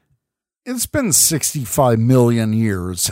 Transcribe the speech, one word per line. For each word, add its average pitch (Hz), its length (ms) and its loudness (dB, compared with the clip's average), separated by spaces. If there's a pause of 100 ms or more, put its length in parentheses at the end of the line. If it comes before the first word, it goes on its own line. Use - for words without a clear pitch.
(680)
"It's 247 180 -6
been 254 300 -2
sixty-five 135 840 0
million 117 540 2
years," 95 600 -2